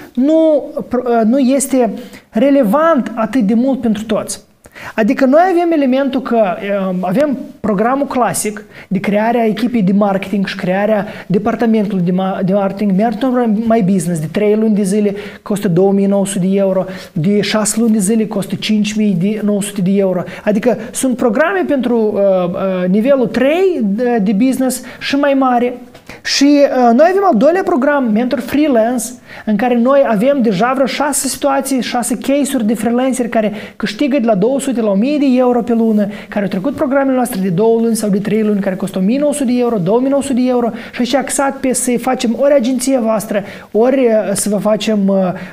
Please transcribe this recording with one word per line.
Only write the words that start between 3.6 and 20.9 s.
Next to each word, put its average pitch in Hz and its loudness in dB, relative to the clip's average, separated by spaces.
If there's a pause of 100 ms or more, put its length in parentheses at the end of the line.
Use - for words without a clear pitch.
pentru 214 -2
toți. - -6 (520)
Adică 226 2
noi 285 6 (100)
avem 339 2
elementul 269 0
că, 220 0 (340)
um, 185 -2
avem 240 0 (220)
programul 220 0
clasic 208 -2 (240)
de 190 -2
crearea 226 0
echipei 226 0
de 185 2
marketing 196 0
și - -8
crearea 196 -2 (220)
departamentului 214 0
de 180 0
ma-, 190 -2
de 185 2
marketing, 196 0
Mentor 240 0 (180)
My 226 2
Business, 175 0
de 156 -4
trei 208 2
luni 214 2
de 202 0
zile 202 0 (260)
costă 208 -4
două 185 2
mii 196 2
nouă 196 0
sute 185 -2
de 190 0
euro, 190 0 (260)
de 196 0
șase 208 -2
luni 233 2
de 220 2
zile 220 0
costă 185 -6
cinci 208 -2
mii 208 0
nouă 202 0
sute 202 -6
de 180 0
euro. 185 0 (200)
Adică 214 0 (140)